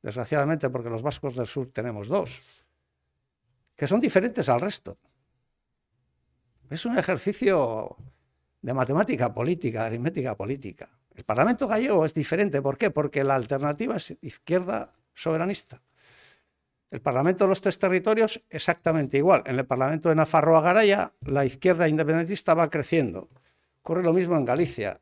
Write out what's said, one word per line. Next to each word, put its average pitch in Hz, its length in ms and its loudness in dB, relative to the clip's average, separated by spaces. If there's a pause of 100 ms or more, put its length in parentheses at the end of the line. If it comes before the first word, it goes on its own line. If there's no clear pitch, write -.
Desgraciadamente, 139 680 -2
porque 120 200 -8
los 113 120 -6
vascos 135 340 -6
del 120 120 -4
sur 127 200 -8
tenemos 110 400 -8
dos, - 340 -4 (1300)
que 147 120 -4
son 208 120 2
diferentes 226 480 0
al 127 140 4
resto. - 360 -8 (1700)
Es 160 160 -8
un 240 120 0
ejercicio 165 1000 0 (640)
de 117 120 -4
matemática 131 600 0
política, 123 480 -2
de 113 60 -2
aritmética 123 500 -4
política. 113 520 -10 (240)
El - 120 -20
Parlamento 202 420 2
gallego 214 380 2
es 147 80 -4
diferente. 160 480 0
¿Por 135 160 -2
qué? 208 120 2
Porque 147 360 0
la 135 100 2
alternativa 143 600 -4
es - 240 -10
izquierda 175 720 -4 (200)
soberanista. 165 680 -4 (1080)
El 117 120 -10
Parlamento 156 420 0
de 190 60 4
los 190 100 0
tres - 180 -2
territorios, 214 720 0
exactamente 160 680 0
igual. 156 280 6
En 131 140 -2
el 131 60 -2
Parlamento 143 420 0
de 160 80 4
Nafarroa 160 460 4
Garaya, 196 500 4 (140)
la 139 180 0
izquierda 165 460 2
independentista 165 640 0
va 160 160 2
creciendo. 135 580 -2 (540)
Ocurre 170 220 -2
lo 170 100 4
mismo 175 240 2
en 135 80 0
Galicia. 123 560 -2